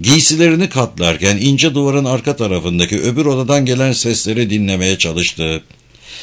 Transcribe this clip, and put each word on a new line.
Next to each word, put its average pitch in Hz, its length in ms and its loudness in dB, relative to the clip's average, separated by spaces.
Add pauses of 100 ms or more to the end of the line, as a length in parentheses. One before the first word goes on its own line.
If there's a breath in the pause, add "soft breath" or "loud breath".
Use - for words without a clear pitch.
Giysilerini 160 680 2
katlarken 98 680 0
ince 139 380 2
duvarın 139 300 0
arka 131 320 -2
tarafındaki 90 600 -2
öbür 123 280 0
odadan 135 400 0
gelen 127 260 0
sesleri 113 580 -2
dinlemeye 95 480 0
çalıştı. 80 640 -2 (600 loud breath)